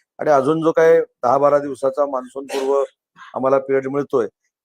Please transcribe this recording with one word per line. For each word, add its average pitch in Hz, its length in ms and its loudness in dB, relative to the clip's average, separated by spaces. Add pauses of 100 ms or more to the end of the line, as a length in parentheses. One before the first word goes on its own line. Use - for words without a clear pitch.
(180)
आणि 151 120 -2
अजून 147 320 2
जो 160 100 2
काय 165 300 4 (200)
दहा 127 160 2
बारा 143 200 4
दिवसाचा 143 480 -4
मान्सून 135 400 -8
पूर्व 135 380 -2 (500)
आम्हाला 131 240 0
पिरियड 135 300 -2
मिळतोय 135 400 -4 (360)